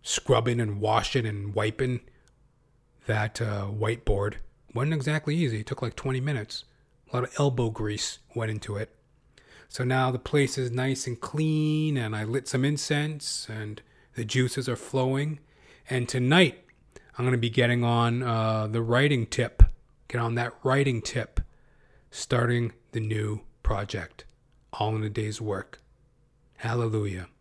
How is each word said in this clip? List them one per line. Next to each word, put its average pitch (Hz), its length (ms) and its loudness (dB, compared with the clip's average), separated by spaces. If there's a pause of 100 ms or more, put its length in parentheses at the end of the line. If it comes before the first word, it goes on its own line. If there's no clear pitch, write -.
Scrubbing 120 580 2
and 104 200 -2
washing 110 460 2
and 101 280 -6
wiping 110 460 -2 (1040)
that, 107 340 -2
uh, 104 260 -4
whiteboard. 107 680 0 (380)
Wasn't 147 200 0
exactly 151 420 -2
easy. 120 240 0
It 110 60 -8
took, - 160 -8
like, 113 120 -6
twenty 131 260 -4
minutes. 131 440 -6 (480)
A 127 40 -2
lot 123 80 0
of - 140 -10
elbow 127 320 2
grease 107 480 -6 (160)
went 113 160 -2
into 104 260 -6
it. 107 180 -8 (720)
So - 160 -4
now 131 260 2
the 123 80 -2
place 143 400 0
is 127 120 -2
nice 131 360 -2
and 120 140 -6
clean, 151 760 0
and 110 200 -2
I 107 80 -2
lit 123 240 -2
some 131 160 2
incense, 147 840 -2
and 107 320 -8 (340)
the 117 100 -4
juices 123 440 0
are 120 80 -2
flowing. 139 640 -2 (480)
And 123 200 -2
tonight, 139 560 4 (520)
I'm 120 80 -2
gonna 127 140 2
be 117 120 0
getting 120 340 4
on, 117 380 2
uh, 110 440 0
the 113 160 -2
writing 120 440 2
tip. - 360 6 (460)
Get 120 120 -2
on 117 140 -2
that 120 280 -2
writing 131 380 2
tip. - 400 -4 (680)
Starting 120 640 0 (200)
the 120 80 -4
new 107 400 -4 (220)
project. 101 640 -4 (480)
All 110 240 -2
in 107 60 -2
a 107 80 -4
day's 107 300 -6
work. 101 400 -8 (800)
Hallelujah. 107 680 -4 (120)